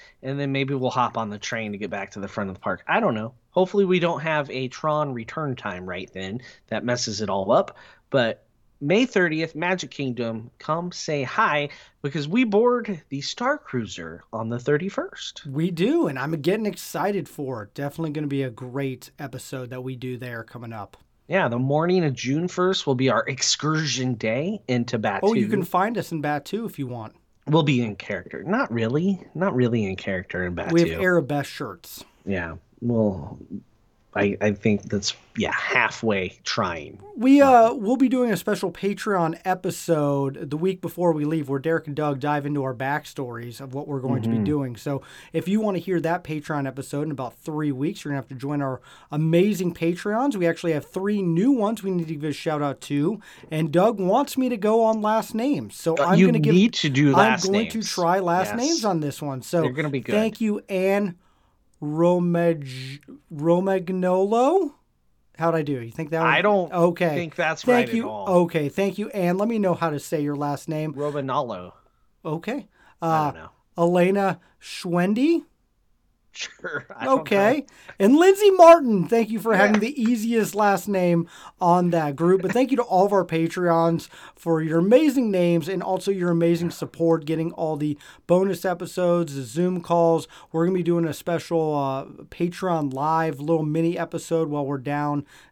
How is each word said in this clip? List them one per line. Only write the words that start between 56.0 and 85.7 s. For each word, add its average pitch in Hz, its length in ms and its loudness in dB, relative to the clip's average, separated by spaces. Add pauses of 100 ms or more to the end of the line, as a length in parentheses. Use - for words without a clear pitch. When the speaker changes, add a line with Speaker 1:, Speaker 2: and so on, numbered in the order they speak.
Speaker 2:
I'm 180 100 6
Speaker 1:
you 185 80 8
Speaker 2:
gonna 160 120 4
give, 151 160 4
Speaker 1:
need 208 200 6
to 156 160 0
do 139 220 6
last 175 340 4
Speaker 2:
I'm 190 60 0
going 214 160 0
to 226 100 -6
Speaker 1:
names. 220 120 -6
Speaker 2:
try 180 300 2
last 180 300 0
Speaker 1:
Yes. 214 80 -4
Speaker 2:
names 269 260 -2
on 185 160 0
this 147 220 -6
one. 135 180 -6
So 165 220 0
Speaker 1:
They're 147 100 0
gonna 151 160 -2
be 135 120 -2
good. - 120 -4
Speaker 2:
thank 214 280 0
you, 208 280 -2
Anne 196 480 0 (640)
Romag-, 160 1160 0 (300)
Romagnolo. 190 1400 2 (640)
How'd 165 180 0
I 165 60 2
do? 143 180 -2
You 117 120 -10
think 156 180 -8
that 160 140 0
was 139 120 4
Speaker 1:
I 156 60 4
don't 196 320 2
Speaker 2:
okay. 175 420 2
Speaker 1:
think 170 200 -4
that's 160 300 -2
Speaker 2:
Thank 240 240 4
Speaker 1:
right 233 60 -6
Speaker 2:
you. 233 100 -2
Speaker 1:
at - 40 -8
all. 202 200 -8 (160)
Speaker 2:
Okay, 156 260 -2
thank 196 260 -2
you, 208 140 -6
Anne. 180 260 0
Let 208 140 0
me 233 80 0
know 190 160 2
how 170 160 -2
to 147 100 -4
say 156 220 -4
your 147 140 -2
last 143 340 -4
name. 156 240 -4
Speaker 1:
Romagnolo. 131 800 -4 (520)
Speaker 2:
Okay. 175 440 -6 (340)
Speaker 1:
I 165 40 -2
Speaker 2:
Uh, 160 260 2
Speaker 1:
don't - 100 -14
know. - 80 -18 (260)
Speaker 2:
Elena 175 640 2 (180)
Schwendy. 214 840 0 (880)
Speaker 1:
Sure. - 640 -10
I 233 120 -6
don't 269 140 4
Speaker 2:
Okay. 220 400 2
Speaker 1:
know. - 60 -10 (320)
Speaker 2:
And 208 160 8
Lindsay 392 360 8
Martin, 330 580 10
thank 233 220 2
you 220 80 -4
for 220 160 0
having 208 220 6
Speaker 1:
Yeah. 214 120 2
Speaker 2:
the 285 140 -4
easiest 220 520 0
last 202 320 2
name 175 400 2 (360)
on 180 300 4
that 156 220 0
group. 175 280 2
But 185 100 -2
thank 247 180 2
you 269 60 0
to 233 60 0
all 185 240 4
of 196 80 0
our 190 100 4
Patreons 165 880 0 (240)
for 165 260 0
your 160 200 2
amazing 247 500 4
names 175 360 2
and 185 160 -6